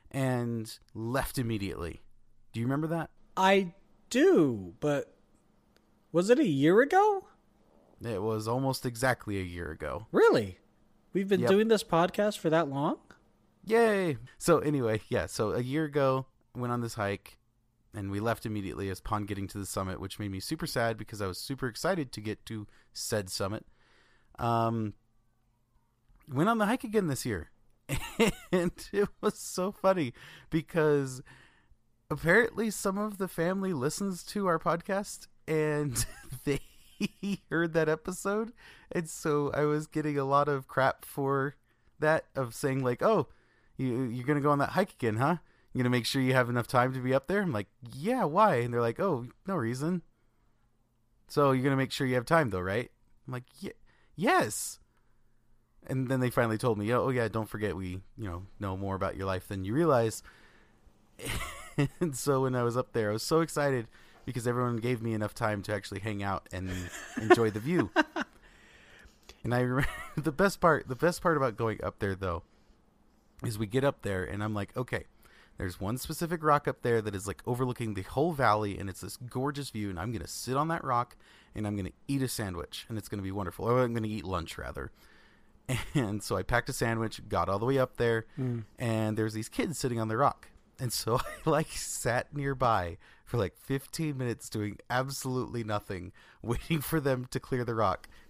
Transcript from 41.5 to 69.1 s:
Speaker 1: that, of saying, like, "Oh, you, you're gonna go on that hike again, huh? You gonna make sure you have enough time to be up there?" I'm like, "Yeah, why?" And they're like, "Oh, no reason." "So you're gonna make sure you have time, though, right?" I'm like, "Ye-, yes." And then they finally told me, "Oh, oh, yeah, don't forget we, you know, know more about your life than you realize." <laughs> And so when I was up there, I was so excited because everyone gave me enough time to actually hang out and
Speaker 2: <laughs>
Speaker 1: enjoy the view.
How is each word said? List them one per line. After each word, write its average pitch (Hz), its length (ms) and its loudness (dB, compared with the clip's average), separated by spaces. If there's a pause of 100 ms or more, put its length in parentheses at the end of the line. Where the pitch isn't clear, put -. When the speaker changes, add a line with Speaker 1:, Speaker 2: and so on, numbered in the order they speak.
Speaker 1:
that, 156 260 2 (100)
of 123 200 -4
saying, 135 280 0
like, 123 180 0
"Oh, 196 260 4 (500)
you, 127 260 0
you're 123 220 -4
gonna 143 160 2
go 147 100 4
on 143 80 4
that 139 120 0
hike 190 220 0
again, 110 220 0
huh? 143 220 2 (360)
You - 60 -4
gonna 123 100 4
make 123 160 2
sure 135 160 0
you 131 120 4
have 127 160 4
enough 120 180 0
time 127 260 4
to 131 60 -4
be 127 140 0
up 135 140 2
there?" 196 140 2
I'm 180 120 0
like, 104 140 -2 (280)
"Yeah, 208 300 0
why?" 180 320 6
And 120 160 0
they're 120 80 2
like, 117 180 0
"Oh, 147 280 0 (200)
no 190 80 -2
reason." 143 460 0 (1300)
"So 143 240 4
you're 127 100 2
gonna 139 140 4
make 131 160 0
sure 139 120 -2
you 127 100 2
have 123 100 2
time, 160 240 4
though, 95 100 -2
right?" 95 320 -2 (340)
I'm 131 80 -10
like, 123 120 -10 (160)
"Ye-, 196 100 -10 (460)
yes." - 600 0 (1080)
And 131 220 -2
then 131 100 2
they 123 100 2
finally 113 280 2
told 113 200 2
me, 104 160 0
"Oh, 120 120 4
oh, 131 60 2
yeah, 120 180 0
don't 107 180 -2
forget 104 300 -4
we, 92 240 -6 (160)
you 113 120 -8
know, 90 160 -8 (140)
know 98 160 -4
more 95 200 -4
about 95 200 -4
your 95 100 -4
life 92 220 -2
than 98 160 -6
you 98 100 -4
realize." 131 480 2 (960)
<laughs> - 60 -16 (760)
And 165 120 0
so 135 280 2
when 131 140 2
I 123 80 2
was 120 120 0
up 123 160 -2
there, 110 180 0
I 104 40 0
was 110 100 -2
so 160 160 4
excited 143 480 0 (380)
because 123 200 -6
everyone 123 320 0
gave 117 240 -2
me 117 120 -2
enough 107 200 -2
time 107 280 0
to 107 120 -4
actually 98 280 -6
hang 104 200 -4
out 98 300 -4
and 92 180 -6 (300)
Speaker 2:
<laughs> - 220 -8
Speaker 1:
enjoy 110 300 6
the 104 100 -6
view. 147 280 0 (1500)